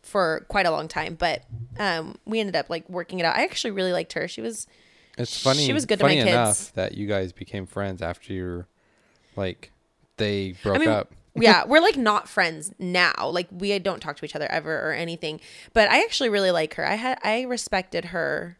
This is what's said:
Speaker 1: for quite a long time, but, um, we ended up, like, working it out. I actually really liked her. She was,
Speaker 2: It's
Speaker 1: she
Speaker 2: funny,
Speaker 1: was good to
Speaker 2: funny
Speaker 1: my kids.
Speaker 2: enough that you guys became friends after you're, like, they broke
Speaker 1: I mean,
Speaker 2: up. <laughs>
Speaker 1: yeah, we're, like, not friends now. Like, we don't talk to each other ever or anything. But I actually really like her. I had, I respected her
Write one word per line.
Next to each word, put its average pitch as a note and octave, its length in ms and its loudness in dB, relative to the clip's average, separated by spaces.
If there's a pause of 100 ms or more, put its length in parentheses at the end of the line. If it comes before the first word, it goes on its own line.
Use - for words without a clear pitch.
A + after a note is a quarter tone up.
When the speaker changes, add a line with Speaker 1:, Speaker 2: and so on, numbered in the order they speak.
(120)
Speaker 1:
for E3 360 0
quite G3 180 2
a E3+ 40 6
long D3+ 180 -2
time, D#3+ 260 -6
but, D#3+ 280 -2 (360)
um, E3+ 380 -2 (100)
we A3 120 -2
ended G3+ 160 -2
up, D3 160 0
like, E3 180 -6
working F3+ 300 -8
it F3 60 0
out. E3 100 2
I A3+ 100 2
actually E4 280 -4
really F#3 200 0
liked E3+ 200 -4
her. E3+ 160 -4
She - 140 -12
was, A3+ 240 -8 (520)
Speaker 2:
It's - 200 -6
Speaker 1:
she - 40 -6
Speaker 2:
funny, C3+ 300 2
Speaker 1:
was C#4+ 140 0
good G#3 120 0
to - 60 4
Speaker 2:
funny C#3 140 6
Speaker 1:
my C3 60 4
kids. G#2+ 100 6
Speaker 2:
enough A2+ 400 2
that F#2 200 -2
you G2+ 140 -6
guys F#2+ 240 -2
became F#2+ 340 -10
friends F#2+ 360 -6
after E2+ 300 -6
you're, F2+ 340 -6 (680)
like, F#2+ 360 -6 (460)
they G2+ 340 0 (100)
broke G2+ 140 2
Speaker 1:
I - 20 2
mean, D#4+ 100 4
Speaker 2:
up. G#2+ 240 0 (120)
<laughs> - 100 -20
Speaker 1:
yeah, A3+ 300 6
we're, C#4 160 8
like, F4+ 160 4
not G#3+ 320 2
friends D#3+ 500 -2
now. F3+ 540 2
Like, F3 180 -2
we G3 280 -2
don't F3+ 220 -4
talk D3 180 -8
to - 60 -10
each D3 120 -10
other D3+ 140 -4
ever D#3 220 -2 (160)
or D3+ 40 -2
anything. E3 480 -6 (320)
But G#3+ 180 6
I C#4+ 140 6
actually D4 240 -2
really G3 220 2
like D#3+ 240 0
her. D3+ 120 -4
I D#3+ 80 0
had, B3 300 -2
I A3 180 0
respected G3+ 640 -4
her E3 540 -4